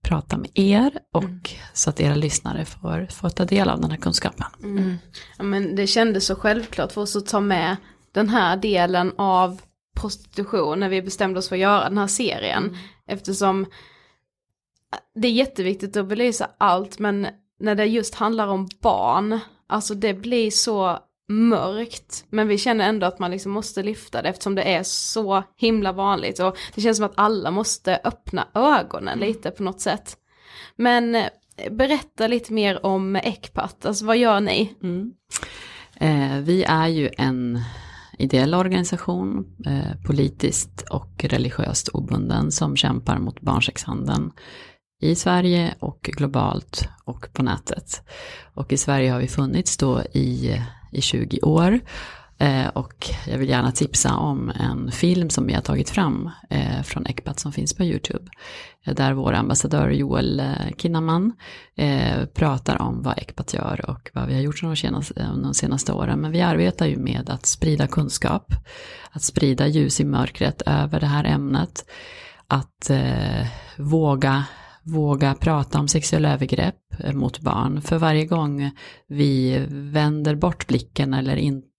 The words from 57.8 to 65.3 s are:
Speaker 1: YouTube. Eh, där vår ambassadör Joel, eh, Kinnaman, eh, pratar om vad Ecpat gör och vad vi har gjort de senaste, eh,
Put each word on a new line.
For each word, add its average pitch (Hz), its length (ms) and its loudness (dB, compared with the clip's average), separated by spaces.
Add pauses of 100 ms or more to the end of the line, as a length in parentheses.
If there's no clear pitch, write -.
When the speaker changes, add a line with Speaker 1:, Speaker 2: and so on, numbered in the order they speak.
Speaker 1:
YouTube. - 480 -4 (540)
Eh, - 100 -2
där 135 180 2
vår 135 200 0
ambassadör 143 560 2
Joel, 139 500 2
eh, 135 140 -2 (240)
Kinnaman, 170 560 2 (440)
eh, 139 480 2
pratar - 560 0
om 120 220 -2
vad - 140 -2
Ecpat - 360 -8
gör - 360 -4
och - 240 -8
vad 123 140 -2
vi 131 60 -2
har 131 80 0
gjort 147 200 -2
de 160 140 -2
senaste, - 460 -4
eh, - 160 -2